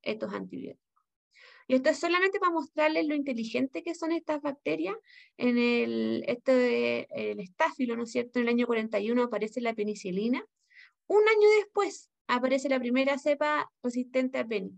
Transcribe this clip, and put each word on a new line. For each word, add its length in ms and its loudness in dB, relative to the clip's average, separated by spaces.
estos 300 -6
antibióticos. 720 -12
Y 60 2
esto 160 4
es 80 0
solamente 420 0
para 120 2
mostrarles 540 0
lo 80 0
inteligente 680 -4
que 120 -6
son 180 -4
estas 280 -4
bacterias. 560 -4
En 220 0
el, 680 0
este, 800 0
el 80 -6
estáfilo, 580 -2
¿no 80 -4
es 60 -12
cierto? 280 -2
En 100 0
el 60 2
año 120 2
cuarenta 320 -2
y 120 -2
uno 120 2
aparece 380 -4
la 140 -2
penicilina. 680 -2
Un 220 6
año 200 8
después 520 -4
aparece 440 0
la 100 2
primera 380 0
cepa 520 0
resistente 560 -2
a 80 -2
peni. 320 -6